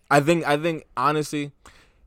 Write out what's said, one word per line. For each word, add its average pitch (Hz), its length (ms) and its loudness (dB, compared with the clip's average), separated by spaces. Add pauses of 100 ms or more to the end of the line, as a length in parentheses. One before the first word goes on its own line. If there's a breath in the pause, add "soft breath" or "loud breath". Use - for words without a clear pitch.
(100)
I 143 100 6
think, 156 280 0
I 147 80 2
think, 160 280 -4 (120)
honestly, 147 560 -2 (540 soft breath)